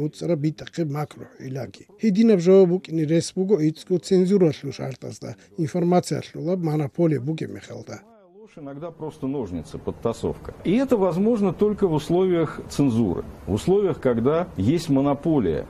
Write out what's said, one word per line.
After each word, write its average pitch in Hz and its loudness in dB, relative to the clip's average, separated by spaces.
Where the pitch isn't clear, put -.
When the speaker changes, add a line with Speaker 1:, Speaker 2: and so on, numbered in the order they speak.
Speaker 1:
უწრა 160 -4
ბიტა 151 -4
ქე - -6
მაკრო 139 -8
ილაგი. 131 -12
ჰიდინა 220 4
ბჟო 180 6
ბუკინი 165 -2
რეს 160 0
ბუგო 190 0
იცკო 156 0
ცენზურაშლუ 180 2
შარტას 131 -12
და 120 -12
ინფორმაციაშლუ 170 -2
ლა 175 -2
მანაპოლია 156 0
ბუგე 160 -6
მეხალდა. 104 -14
Speaker 2:
Ложь 160 -18
иногда 143 -12
просто 156 -10
ножницы, 98 -6
подтасовка. - -6
И 180 2
это 262 2
возможно 196 2
только 208 0
в 160 2
условиях 170 0
цензуры, 113 0
в 90 -2
условиях, 180 2
когда 135 2
есть 147 0
монополия 139 0